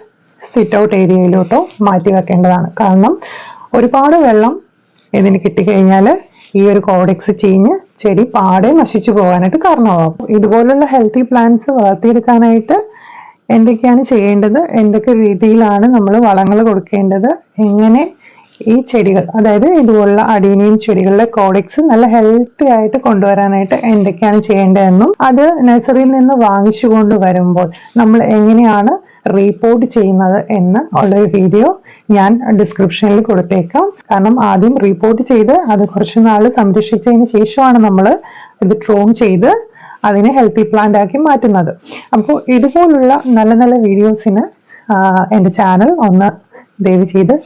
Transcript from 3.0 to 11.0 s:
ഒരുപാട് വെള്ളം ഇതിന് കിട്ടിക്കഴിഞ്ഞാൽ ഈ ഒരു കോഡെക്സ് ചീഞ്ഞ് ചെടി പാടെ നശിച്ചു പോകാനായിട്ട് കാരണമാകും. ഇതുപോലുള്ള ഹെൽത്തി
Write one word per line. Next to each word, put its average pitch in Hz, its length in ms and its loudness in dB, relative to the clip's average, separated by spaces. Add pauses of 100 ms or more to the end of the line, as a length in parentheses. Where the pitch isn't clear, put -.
ഒരുപാട് 269 520 0
വെള്ളം 226 280 2 (600)
ഇതിന് 190 260 0
കിട്ടിക്കഴിഞ്ഞാൽ 190 680 0 (500)
ഈ 196 60 0 (100)
ഒരു 202 160 0
കോഡെക്സ് 185 540 -2
ചീഞ്ഞ് 196 320 2 (280)
ചെടി 202 220 0
പാടെ 190 460 0 (120)
നശിച്ചു 226 300 -2
പോകാനായിട്ട് 185 540 0
കാരണമാകും. 196 640 0
ഇതുപോലുള്ള 233 560 0
ഹെൽത്തി 254 360 0